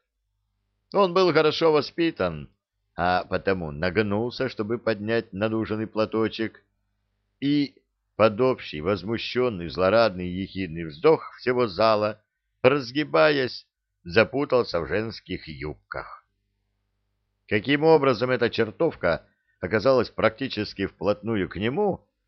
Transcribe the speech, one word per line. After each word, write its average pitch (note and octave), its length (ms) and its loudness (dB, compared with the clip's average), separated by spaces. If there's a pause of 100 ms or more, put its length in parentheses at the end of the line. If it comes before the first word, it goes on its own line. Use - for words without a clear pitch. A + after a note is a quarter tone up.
(920)
Он F#3 200 2
был F3+ 180 4
хорошо D#3 400 2
воспитан, B2 760 -2 (460)
а F2 300 0
потому F2+ 460 -2
нагнулся, G#2 760 -2
чтобы A2 280 -6
поднять A2 560 -4
надушенный G#2+ 540 -2
платочек, G#2+ 760 -4 (760)
и, C#3+ 360 0 (400)
под G#2+ 260 4
общий B2 400 -2
возмущенный, G2+ 880 -2
злорадный, F#2 580 2
ехидный F2+ 580 -6
вздох E2+ 520 0
всего B2 300 0
зала, G#2 540 2 (400)
разгибаясь, C#3+ 1080 2 (360)
запутался A#2 800 2
в D2 60 -6
женских G2 600 -6
юбках. - 800 -12 (1200)
Каким B2 360 0
образом C3+ 460 4
эта A#2+ 200 0
чертовка G#2+ 760 -2 (340)
оказалась G#2+ 500 2
практически G#2 760 -2
вплотную G2+ 640 -2
к - 60 -14
нему, D3+ 520 -2 (200)